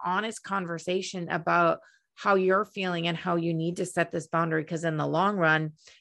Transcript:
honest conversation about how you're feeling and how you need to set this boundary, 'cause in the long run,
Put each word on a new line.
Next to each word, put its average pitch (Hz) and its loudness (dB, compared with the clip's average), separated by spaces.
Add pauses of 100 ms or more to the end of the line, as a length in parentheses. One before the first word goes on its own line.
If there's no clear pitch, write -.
honest 208 -4
conversation 180 -4
about 170 2 (340)
how 202 2
you're 190 4
feeling 175 -4
and 170 -2
how 175 -2
you 170 0
need 165 -2
to 185 -2
set 170 -2
this 160 -6
boundary, 160 0
'cause 160 -6
in 156 0
the 147 0
long 185 0
run, 156 2 (280)